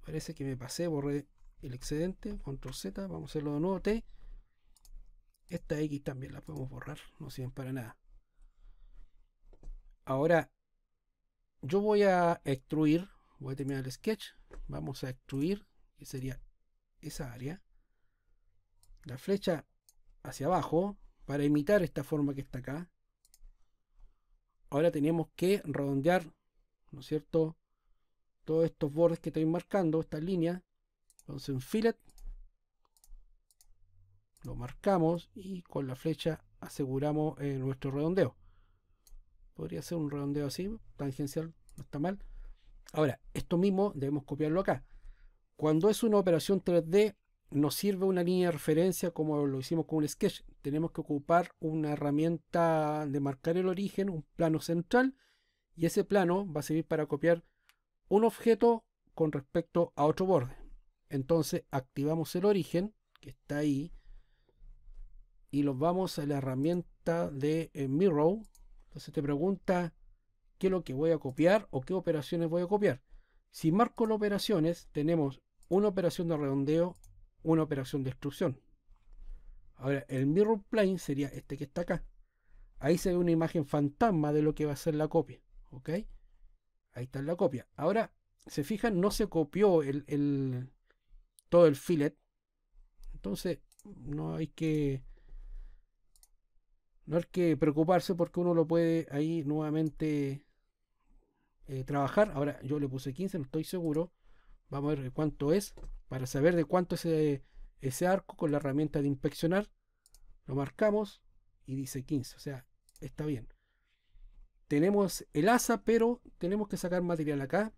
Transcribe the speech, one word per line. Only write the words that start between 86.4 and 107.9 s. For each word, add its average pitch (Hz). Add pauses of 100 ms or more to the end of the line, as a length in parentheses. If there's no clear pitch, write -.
Ahí 120
está 135
la 160
copia. 147 (100)
Ahora, 202 (340)
se -
fijan, 214
no 202
se 202
copió 170
el, 139
el, 135 (800)
todo 175
el 143
fillet. 151 (960)
Entonces, 185 (260)
no 156
hay 160
que, 151 (2000)
no 156
hay 170
que 170
preocuparse 160
porque 170
uno 175
lo 165
puede 165
ahí 156
nuevamente, 151 (1200)
eh, 131
trabajar. 147
Ahora, 143
yo 139
le 143
puse 131
quince, 190
no 139
estoy 160
seguro. 165 (580)
Vamos 143
a 147
ver 131
cuánto 151
es, 196 (360)
para 131
saber 160
de 160
cuánto 180
es 165
ese, 156 (340)
ese 135